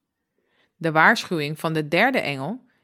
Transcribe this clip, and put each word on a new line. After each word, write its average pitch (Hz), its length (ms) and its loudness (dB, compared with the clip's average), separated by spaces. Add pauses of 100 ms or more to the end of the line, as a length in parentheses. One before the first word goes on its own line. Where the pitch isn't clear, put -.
(760)
De 160 160 -4
waarschuwing 156 680 2
van 160 140 -2
de 156 140 -2
derde 208 320 0
engel, 143 460 -6 (180)